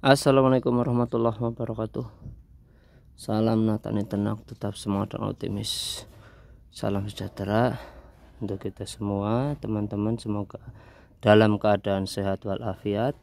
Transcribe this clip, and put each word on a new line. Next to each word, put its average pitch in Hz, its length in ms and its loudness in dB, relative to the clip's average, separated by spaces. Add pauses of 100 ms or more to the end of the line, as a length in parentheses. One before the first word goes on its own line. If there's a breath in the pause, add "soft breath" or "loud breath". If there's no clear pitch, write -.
Assalamualaikum 131 720 6
warahmatullahi 120 640 0
wabarakatuh. 117 640 -6 (1120 soft breath)
Salam 110 480 0
natani 107 400 -2
ternak, 104 400 -2
tetap 104 320 -10
semangat 101 400 -4
dan 101 160 -6
optimis. - 720 -8 (720 soft breath)
Salam 101 320 -4
sejahtera 104 720 -2 (640 loud breath)
untuk 98 240 -6
kita 101 160 -10
semua, 104 800 -2
teman-teman. 107 560 -4
Semoga 104 400 -8 (640 loud breath)
dalam 107 320 8
keadaan 101 480 0
sehat 98 400 -4
walafiat 107 800 -4